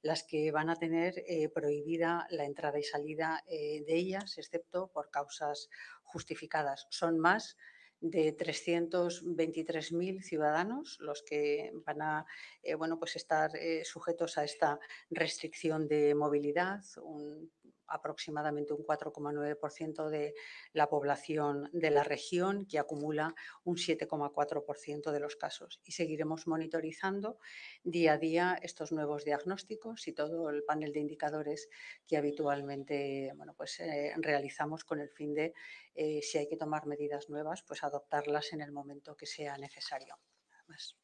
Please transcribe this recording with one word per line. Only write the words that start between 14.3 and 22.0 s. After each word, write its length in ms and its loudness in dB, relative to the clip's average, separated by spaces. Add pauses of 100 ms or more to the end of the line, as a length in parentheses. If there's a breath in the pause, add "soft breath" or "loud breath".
a 60 4
esta 340 2 (320 loud breath)
restricción 760 0
de 280 6
movilidad, 680 2 (220)
un, 480 -10 (400)
aproximadamente 800 0
un 120 0
cuatro 280 2
coma 220 -2
nueve 220 2
por 160 -2
ciento 400 -2
de 240 0 (380 loud breath)
la 140 6
población 840 2
de 160 4
la 140 8